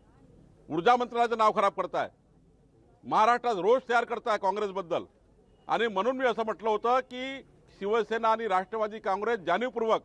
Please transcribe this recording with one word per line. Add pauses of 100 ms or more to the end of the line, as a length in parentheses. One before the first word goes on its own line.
(680)
ऊर्जा
मंत्रालयाचं
नाव
खराब
करताय, (920)
महाराष्ट्रात
रोष
तयार
करताय
काँग्रेसबद्दल, (640)
आणि
म्हणून
मी
असं
म्हटलं
होतं
की (380)
शिवसेना
आणि
राष्ट्रवादी
काँग्रेस
जाणीवपूर्वक